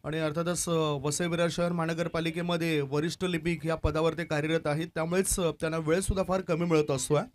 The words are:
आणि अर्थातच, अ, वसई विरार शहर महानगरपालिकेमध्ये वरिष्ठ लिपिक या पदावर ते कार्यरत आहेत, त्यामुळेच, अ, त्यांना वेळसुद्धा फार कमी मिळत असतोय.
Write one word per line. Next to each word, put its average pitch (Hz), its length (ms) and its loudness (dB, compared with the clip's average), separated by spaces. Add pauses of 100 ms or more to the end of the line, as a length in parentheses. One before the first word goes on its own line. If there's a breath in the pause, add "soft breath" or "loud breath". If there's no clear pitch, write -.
आणि 151 140 -6
अर्थातच, 165 520 -2
अ, - 20 0
वसई 151 560 0
विरार 170 240 2
शहर 175 200 0
महानगरपालिकेमध्ये 170 1080 0
वरिष्ठ 147 420 -2
लिपिक 170 420 -2
या 160 100 0
पदावर 156 380 2
ते 160 100 -4
कार्यरत 156 440 0
आहेत, 156 200 0
त्यामुळेच, 170 520 0
अ, 165 120 2
त्यांना 160 260 -4
वेळसुद्धा 185 460 2
फार 185 180 0
कमी 170 240 0
मिळत 151 260 4
असतोय. 143 300 2 (140)